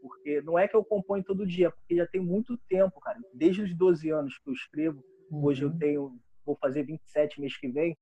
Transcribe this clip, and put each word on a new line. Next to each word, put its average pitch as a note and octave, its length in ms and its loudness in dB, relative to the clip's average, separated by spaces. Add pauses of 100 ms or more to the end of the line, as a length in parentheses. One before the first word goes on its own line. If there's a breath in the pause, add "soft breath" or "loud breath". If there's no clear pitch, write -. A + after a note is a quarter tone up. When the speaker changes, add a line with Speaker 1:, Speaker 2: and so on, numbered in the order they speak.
Speaker 1:
Porque D3 400 -6
não D#3+ 160 0
é F#3+ 100 6
que - 80 -6
eu G#3+ 80 6
componho G3 400 -2
todo G3 220 -2
dia, F3 260 4
porque - 240 -4
já F3 120 2
tem F#3+ 140 -2
muito G3+ 360 -2 (120)
tempo, F#3+ 320 2
cara. B2 180 -8 (140)
Desde F3 280 2
os F#3 160 -4
doze E3 320 4
anos D3 300 -2
que - 100 -14
eu C3+ 40 -4
escrevo, D3+ 500 -4 (280)
hoje C#3+ 320 0
eu C#3+ 60 0
Speaker 2:
Uhum. E3 80 -4
Speaker 1:
tenho, C#3+ 420 -2 (260)
vou D3 100 -2
fazer C#3 280 -2
vinte D#3 200 -8
e - 80 -20
sete D3+ 280 0
mês C#3 180 -8
que C#3+ 120 -8
vem D#3+ 320 -2